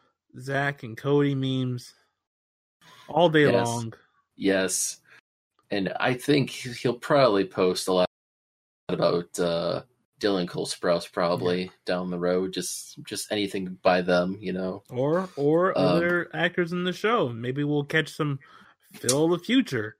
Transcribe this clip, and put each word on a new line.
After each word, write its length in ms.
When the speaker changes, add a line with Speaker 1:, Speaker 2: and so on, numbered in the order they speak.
Speaker 1:
Zach 440
and 140
Cody 380
memes 600
all 200
day 220
Speaker 2:
Yes. 160
Speaker 1:
long. 280
Speaker 2:
Yes. 640
And 200
I 140
think 360
he'll 480
probably 460
post 440
a 40
lot 160
about, 500
uh, 440
Dylan 280
Cole 180
Sprouse 440
probably 540
Speaker 1:
Yeah. 60
Speaker 2:
down 260
the 80
road. 340
Just, 520
just 260
anything 520
by 180
them, 400
you 120
know. 360
Speaker 1:
Or, 480
or 420
Speaker 2:
Um, 60
Speaker 1:
other 500
actors 380
in 120
the 80
show. 360
Maybe 360
we'll 200
catch 300
some 240
Phil 320
of 120
the 60
Future. 560